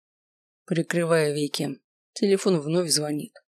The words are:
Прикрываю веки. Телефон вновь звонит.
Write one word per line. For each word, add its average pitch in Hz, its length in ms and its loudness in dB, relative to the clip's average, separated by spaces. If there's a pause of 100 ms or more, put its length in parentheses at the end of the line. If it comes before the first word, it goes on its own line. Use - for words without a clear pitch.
(640)
Прикрываю 165 680 0
веки. 143 460 -4 (320)
Телефон 190 480 2
вновь 160 300 0
звонит. 147 440 -2 (180)